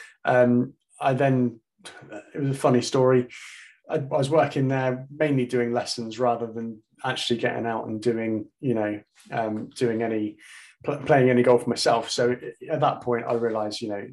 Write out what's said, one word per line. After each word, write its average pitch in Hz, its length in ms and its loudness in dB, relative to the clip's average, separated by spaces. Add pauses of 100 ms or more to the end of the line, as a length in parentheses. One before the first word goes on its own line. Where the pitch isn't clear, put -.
(240)
Um, 123 500 4 (280)
I 139 120 2
then, 127 460 2 (760)
it 165 60 -8
was 139 120 0
a - 20 -2
funny 131 280 4
story. 127 460 4 (600)
I, 156 60 -2
I 156 40 0
was 139 300 -2
working 143 400 2
there 131 460 -2
mainly 143 300 0
doing 120 260 0
lessons 113 480 -6
rather 117 280 0
than 113 340 -10 (220)
actually 131 340 -2
getting 113 300 -2
out 113 180 -4
and 110 160 -8
doing, 113 460 -2 (120)
you 131 140 -2
know, 104 280 -2 (300)
um, 110 440 -6
doing 117 260 -2
any, 110 360 -4 (460)
pl-, 147 220 -4
playing 135 240 6
any 123 140 6
golf 123 240 4
myself. 120 420 0
So 123 260 0 (360)
at 147 80 -2
that 139 220 0
point, 120 260 -2
I 123 60 -2
realised, 110 480 -4
you 110 80 -6
know, 101 240 -8